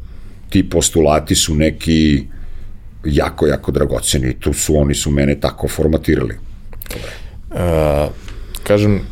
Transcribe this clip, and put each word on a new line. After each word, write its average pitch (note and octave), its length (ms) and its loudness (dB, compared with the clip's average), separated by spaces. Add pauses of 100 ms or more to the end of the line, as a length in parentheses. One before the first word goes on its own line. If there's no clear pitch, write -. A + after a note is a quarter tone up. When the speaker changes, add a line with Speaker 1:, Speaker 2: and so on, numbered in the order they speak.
(500)
Speaker 1:
ti F2+ 200 4
postulati D#2 640 4
su - 200 2
neki D2+ 720 4 (800)
jako, D2+ 420 0
jako C#2 260 0
dragoceni C2+ 580 0
i - 100 -6
tu D2+ 120 0
su, D2+ 240 0
oni C#2+ 180 4
su - 160 -2
mene C#2+ 300 2
tako - 280 -2
formatirali. D2+ 680 0 (1200)
Speaker 2:
E, D#2 540 2 (540)
kažem, G#2 380 4 (120)